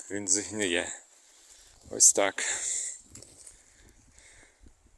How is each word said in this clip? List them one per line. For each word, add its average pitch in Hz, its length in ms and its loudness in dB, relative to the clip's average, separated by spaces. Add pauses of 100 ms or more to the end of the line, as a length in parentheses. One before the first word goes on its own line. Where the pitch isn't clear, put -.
(100)
він 101 180 -6
згниє. 95 640 -2 (960)
Ось - 220 6
так. 98 320 2 (2500)